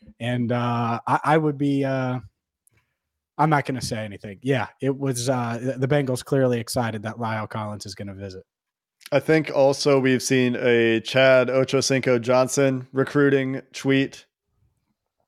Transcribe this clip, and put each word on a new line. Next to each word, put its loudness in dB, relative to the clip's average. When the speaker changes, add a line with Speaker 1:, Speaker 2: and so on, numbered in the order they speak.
Speaker 1:
and, -2
uh, -2
I, 0
I 4
would -2
be, -2
uh, -4
I'm 2
not 2
gonna -6
say -6
anything. -14
Yeah, -2
it -2
was, -4
uh, -2
the, -6
the -4
Bengals -2
clearly 0
excited -4
that -8
La'el -6
Collins -10
is -16
gonna -12
visit. -14
Speaker 2:
I 2
think 2
also 4
we've 2
seen 2
a 4
Chad 4
Ochocinco 2
Johnson 2
recruiting 2
tweet 0